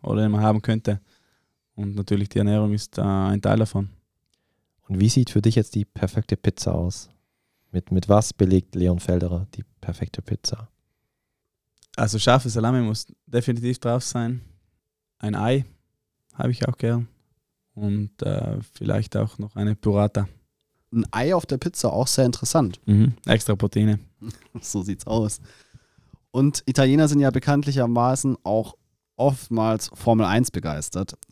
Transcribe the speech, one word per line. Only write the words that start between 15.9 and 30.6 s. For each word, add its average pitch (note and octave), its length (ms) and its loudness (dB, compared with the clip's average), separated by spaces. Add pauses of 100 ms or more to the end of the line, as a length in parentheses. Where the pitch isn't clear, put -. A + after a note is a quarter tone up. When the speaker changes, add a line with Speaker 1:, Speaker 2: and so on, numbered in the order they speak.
Speaker 1:
habe B2 180 -2
ich - 160 -4
auch B2 80 -4
gern. A#2 320 -2 (680)
Und, G#2 480 -4
äh, - 360 -4 (160)
vielleicht G#2 420 -4
auch G#2+ 220 -4
noch G#2+ 180 -10
eine G#2 180 -2
Burrata. G2+ 540 0 (640)
Speaker 3:
Ein A2+ 200 0
Ei C3+ 220 0
auf E3 120 0
der C3 120 -2
Pizza, - 340 -2
auch A2+ 140 0
sehr C3 200 2
interessant. A#2+ 600 0
Speaker 1:
Mhm. G#2+ 280 6 (120)
Extra A2 300 2
Proteine. G#2+ 420 2 (220)
Speaker 3:
<laughs> A#2 100 -14 (300)
So - 220 -6
sieht's G2 240 -8
aus. A2+ 340 -2 (880)
Und C#3 360 0
Italiener C#3 420 4
sind C#3+ 120 2
ja C3+ 100 4
bekanntlichermaßen C3 1120 0
auch A2 320 -2 (400)
oftmals A#2 800 -2
Formel A2+ 320 2
eins G#2+ 240 2
begeistert. D#2 640 -6 (160)